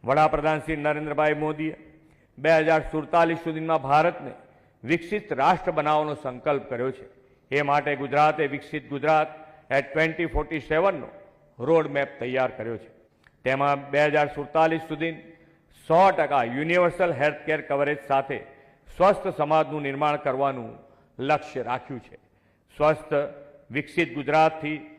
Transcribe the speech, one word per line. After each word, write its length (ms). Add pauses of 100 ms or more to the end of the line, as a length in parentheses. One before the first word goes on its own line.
વડાપ્રધાન 560
શ્રી 160
નરેન્દ્રભાઈ 580
મોદીએ 420 (600)
બે 120
હજાર 320 (100)
સુડતાલીસ 520
સુધીમાં 380
ભારતને 500 (520)
વિકસિત 500
રાષ્ટ્ર 380
બનાવવાનો 440
સંકલ્પ 540
કર્યો 220
છે. 140 (460)
એ 100
માટે 340
ગુજરાતે 520
વિકસિત 420
ગુજરાત 400 (400)
at 240
twenty 320
forty-seven-નો 840 (520)
રોડમેપ 600
તૈયાર 320
કર્યો 260
છે. 140 (520)
તેમાં 480
બે 160
હજાર 280
સુડતાલીસ 460
સુધી 320 (760)
સો 240
ટકા 320
યુનિવર્સલ 680
હેલ્થકેર 480
કવરેજ 360 (100)
સાથે 320 (580)
સ્વસ્થ 300 (100)
સમાજનું 460
નિર્માણ 340
કરવાનું 600 (420)
લક્ષ્ય 440
રાખ્યું 360
છે. 180 (600)
સ્વસ્થ 360 (580)
વિકસિત 420
ગુજરાતથી 640 (220)